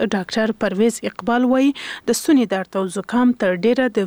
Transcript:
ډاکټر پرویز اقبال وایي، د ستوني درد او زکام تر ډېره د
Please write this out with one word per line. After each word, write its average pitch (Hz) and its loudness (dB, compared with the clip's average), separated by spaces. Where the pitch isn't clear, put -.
ډاکټر 220 -2
پرویز 208 2
اقبال 233 -2
وایي، 262 2
د 226 2
ستوني 277 2
درد 190 -6
او 190 0
زکام 240 0
تر 190 2
ډېره 247 2
د 196 0